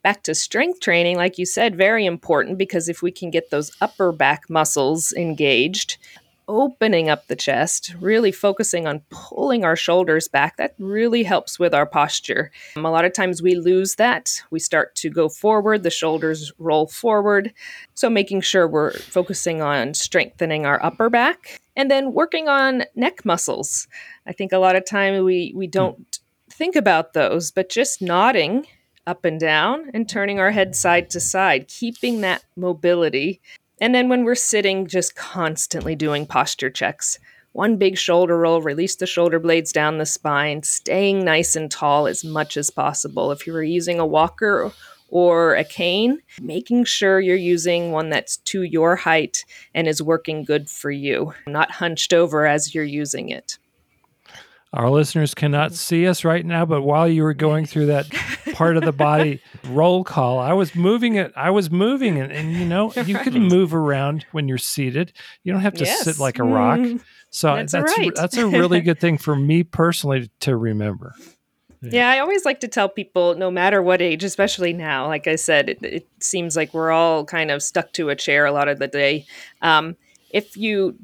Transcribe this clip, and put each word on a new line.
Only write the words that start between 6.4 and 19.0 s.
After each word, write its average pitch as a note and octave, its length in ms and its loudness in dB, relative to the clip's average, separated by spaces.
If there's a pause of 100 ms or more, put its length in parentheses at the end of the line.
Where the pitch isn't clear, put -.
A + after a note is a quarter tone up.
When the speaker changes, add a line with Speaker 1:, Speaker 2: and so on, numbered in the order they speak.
Speaker 1:
opening G#3+ 640 0
up D3 180 -2
the B2 80 -4
chest, D3 640 -2
really G#3 320 2
focusing G3 560 -2
on D3+ 220 -4
pulling - 560 -2
our E3 100 4
shoulders E3 540 2
back, C#3+ 260 0
that - 240 -4
really A3 440 0
helps - 360 -2
with F3 140 2
our D3 120 4
posture. - 640 -2 (260)
Um, D#3 80 -4
a D#3+ 60 0
lot E3 120 4
of F#3 80 2
times F3+ 300 -2
we F3+ 140 4
lose F#3 400 2
that. - 540 0
We D#3+ 100 -6
start - 380 -2
to D#3+ 120 -6
go D#3 180 0
forward, G#3 560 0
the F3 60 0
shoulders D#3+ 680 -4
roll D#3 300 0
forward. G#3 640 0 (440)
So A#3+ 140 0
making G3 320 0
sure F3+ 240 4
we're D3+ 280 0
focusing F3 680 -4